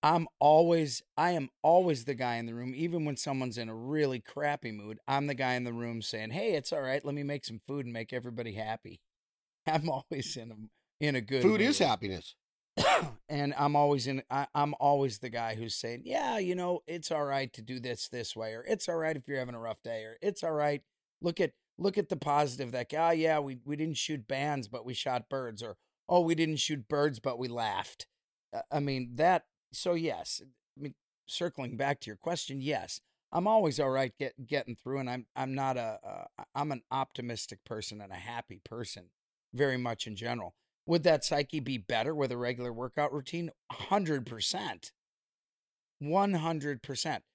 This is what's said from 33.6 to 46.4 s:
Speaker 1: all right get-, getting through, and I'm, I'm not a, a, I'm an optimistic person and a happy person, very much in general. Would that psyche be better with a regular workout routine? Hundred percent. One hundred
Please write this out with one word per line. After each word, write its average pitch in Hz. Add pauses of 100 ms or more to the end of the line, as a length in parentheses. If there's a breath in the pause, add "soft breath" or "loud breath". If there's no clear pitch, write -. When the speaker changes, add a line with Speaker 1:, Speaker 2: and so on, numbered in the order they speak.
Speaker 1:
all 135
right 131
get-, 131
getting 123
through, 135
and 127
I'm, 123
I'm 135
not 135
a, 110
a, 101 (100)
I'm 147
an 127
optimistic 120
person 107
and 95
a 92
happy 110
person, 107 (480)
very 131
much 120
in 107
general. 110 (300)
Would 165
that 156
psyche 147
be 127
better 117
with 139
a 120
regular 123
workout 127
routine? 160 (180)
Hundred 156
percent. 120 (1080)
One 185
hundred 156